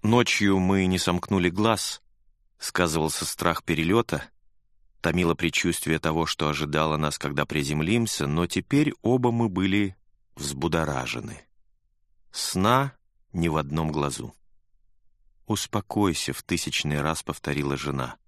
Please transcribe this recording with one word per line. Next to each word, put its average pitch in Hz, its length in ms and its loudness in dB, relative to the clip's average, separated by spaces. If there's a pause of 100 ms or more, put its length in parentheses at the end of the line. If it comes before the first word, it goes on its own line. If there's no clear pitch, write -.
Ночью 107 560 4
мы 95 280 2
не 92 120 2
сомкнули 90 500 0
глаз, 104 540 0 (560)
сказывался 80 680 0
страх - 380 -2
перелёта, 82 640 0 (760)
Томило 85 340 2
предчувствие 82 640 0
того, 80 280 0
что 78 220 -2
ожидало 76 480 0
нас, 76 220 -2
когда 71 280 -2
приземлимся, 78 800 -2
но 80 200 0
теперь 143 460 0 (100)
оба 123 280 2
мы 117 180 0
были 95 480 0 (380)
взбудоражены. 69 1120 -4 (880)
Сна 123 600 2 (400)
ни 85 160 0
в 78 80 0
одном 78 360 -2
глазу. 71 420 -4 (1120)
«Успокойся», — 101 880 -2
в - 80 -12
тысячный 73 580 -2
раз 78 220 -2
повторила 71 540 -4
жена. 67 400 -6 (120)